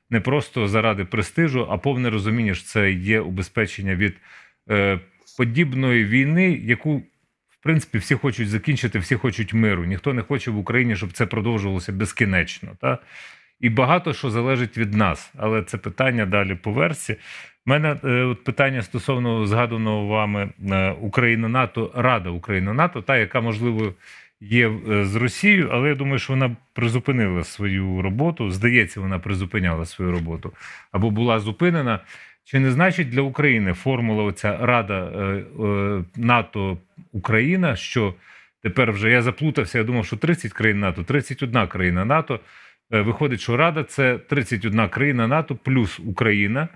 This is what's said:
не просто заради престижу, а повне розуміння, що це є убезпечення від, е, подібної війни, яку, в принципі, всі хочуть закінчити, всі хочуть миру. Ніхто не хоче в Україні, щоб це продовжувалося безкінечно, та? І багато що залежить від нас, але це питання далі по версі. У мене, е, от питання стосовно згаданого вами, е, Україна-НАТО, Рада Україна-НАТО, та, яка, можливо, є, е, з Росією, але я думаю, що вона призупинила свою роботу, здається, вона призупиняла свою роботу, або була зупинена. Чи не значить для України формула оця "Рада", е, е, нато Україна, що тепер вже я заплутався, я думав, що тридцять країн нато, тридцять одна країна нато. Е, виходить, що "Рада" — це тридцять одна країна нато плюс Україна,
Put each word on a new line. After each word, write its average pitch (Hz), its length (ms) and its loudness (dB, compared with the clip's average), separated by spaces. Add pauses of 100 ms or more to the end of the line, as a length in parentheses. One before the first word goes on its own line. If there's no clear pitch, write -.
(100)
не 113 100 2
просто 127 480 0
заради 107 360 2
престижу, 127 680 -2
а - 80 -2
повне 127 320 -2
розуміння, 110 440 0
що - 100 -8
це 101 280 2
є 98 280 0
убезпечення 95 720 -2
від, 98 220 0 (540)
е, 98 300 2 (380)
подібної 127 640 2
війни, 147 600 2
яку, 120 320 0 (520)
в - 140 -20
принципі, 156 360 0
всі 104 160 0
хочуть 120 340 -2
закінчити, 110 500 0
всі 113 180 0
хочуть 110 380 -2
миру. 107 300 2
Ніхто 95 300 -2
не 120 80 -2
хоче 131 280 -4
в 107 80 -2
Україні, 117 380 0
щоб 87 160 -6
це - 140 0
продовжувалося 98 640 -2
безкінечно, 95 800 -2 (100)
та? 127 180 0 (640)
І 120 60 4
багато 139 440 2
що - 180 -4
залежить 120 480 0
від 107 160 0
нас, 98 420 0
але 110 260 0
це 98 160 -10
питання 117 480 0
далі 95 280 0
по 104 180 -4
версі. 147 400 -2 (540)
У 123 40 2
мене, 151 340 2
е, 135 40 -2
от 123 360 0
питання 135 380 0
стосовно 120 640 -2
згаданого 110 600 0
вами, 104 440 0 (200)
е, 95 200 2
Україна-НАТО, 113 1040 0
Рада 120 360 2
Україна-НАТО, 104 720 -2
та, 135 140 2
яка, 117 240 0
можливо, 110 540 -2 (460)
є, 113 300 2 (200)
е, 104 140 2
з 98 100 -2
Росією, 160 580 2
але 127 160 2
я 147 60 0
думаю, 139 240 -2
що - 140 -6
вона 131 240 0 (160)
призупинила 117 720 0
свою 95 580 -2
роботу, 113 480 -2
здається, 104 500 2
вона 95 180 -2
призупиняла 92 680 -2
свою 90 260 -4
роботу, 82 400 -6 (400)
або 101 180 2
була 113 300 2
зупинена. 120 600 0 (440)
Чи - 140 0
не 135 120 4
значить 175 380 2
для 120 120 0
України 131 520 2
формула 113 520 0
оця 104 360 -2
"Рада", 117 440 2
е, 98 400 -4 (200)
е, 101 400 0 (120)
нато 113 640 0 (340)
Україна, 131 640 2
що 101 380 -2 (480)
тепер 113 300 2
вже 104 180 2
я 123 120 6
заплутався, 127 560 -2
я 110 60 0
думав, 117 220 -2
що 117 100 -6
тридцять 151 360 0
країн 107 280 0
нато, 92 220 -2
тридцять 131 400 -4
одна 117 240 0
країна 92 380 0
нато. 135 360 0 (520)
Е, 110 80 2
виходить, 117 400 -2
що 120 160 -2
"Рада" — 156 280 2
це 127 340 0
тридцять 117 460 -2
одна 107 240 2
країна 123 380 0
нато 143 300 0
плюс 131 440 0
Україна, 107 760 0